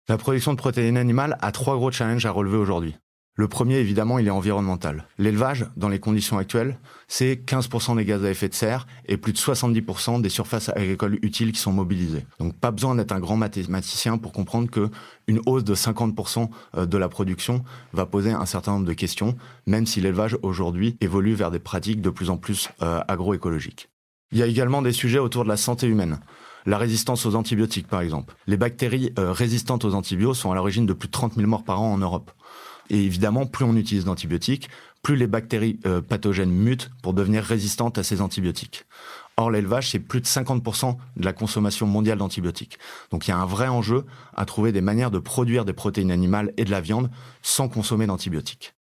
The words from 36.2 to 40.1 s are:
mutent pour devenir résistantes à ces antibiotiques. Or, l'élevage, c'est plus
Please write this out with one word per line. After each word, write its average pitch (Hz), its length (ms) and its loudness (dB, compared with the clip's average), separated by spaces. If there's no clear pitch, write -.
mutent 117 380 2
pour - 120 0
devenir 101 280 2
résistantes 110 560 0
à 92 60 -2
ces 98 160 0
antibiotiques. 92 640 -4
Or, 113 140 2
l'élevage, 110 400 0
c'est - 80 0
plus - 220 -2